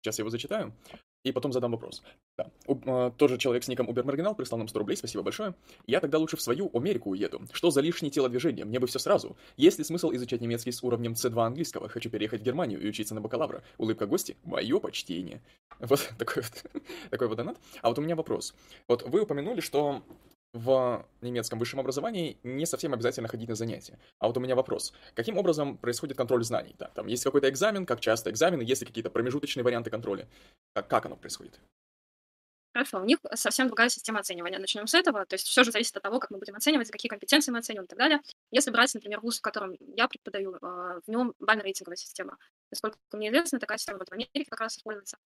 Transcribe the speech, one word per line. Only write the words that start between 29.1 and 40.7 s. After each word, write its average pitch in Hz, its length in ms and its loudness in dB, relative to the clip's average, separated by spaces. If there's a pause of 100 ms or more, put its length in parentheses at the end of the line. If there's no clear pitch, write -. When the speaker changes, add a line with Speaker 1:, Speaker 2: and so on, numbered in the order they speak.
Speaker 1:
промежуточные 127 540 0
варианты 117 260 2
контроля? 110 380 -4 (460)
Как, 101 140 -4
как - 180 2
оно - 100 -10
происходит? - 440 -12 (1120)
Speaker 2:
Хорошо, 247 260 -2
у 185 40 -4
них 262 140 4 (160)
совсем 254 340 2
другая 226 200 4
система 220 320 -2
оценивания. 180 380 -4
Начнем 208 280 -4
с 262 80 0
этого. 311 300 4
То - 100 -4
есть - 140 -4
все 254 160 8
же 233 80 2
зависит 214 240 0
от 196 60 -8
того, 214 180 0
как - 100 -6
мы 202 80 -8
будем 202 180 -10
оценивать, 254 300 4
за 214 60 -12
какие 220 160 -6
компетенции 277 420 4
мы 233 80 0
оцениваем 214 280 -6
и - 20 -20
так 190 100 -12
далее. 294 220 6 (300)
Если 254 200 4
брать, 240 240 4
например, 208 260 -6
вуз, 226 180 -2
в - 40 -8
котором 202 380 -2
я - 280 0
преподаю, 196 520 -6
а, 180 460 -8